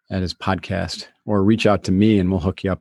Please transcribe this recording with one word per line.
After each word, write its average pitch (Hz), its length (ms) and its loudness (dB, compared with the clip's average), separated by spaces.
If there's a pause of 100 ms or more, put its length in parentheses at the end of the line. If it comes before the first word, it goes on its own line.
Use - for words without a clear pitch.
(100)
at 98 120 -4
his 87 120 -6
podcast, 92 720 -6 (200)
or 104 180 0
reach 110 220 2
out 101 180 2
to 98 80 -2
me 104 260 4
and 90 120 2
we'll 92 100 -2
hook 90 240 -4
you 92 80 -2
up 90 80 -6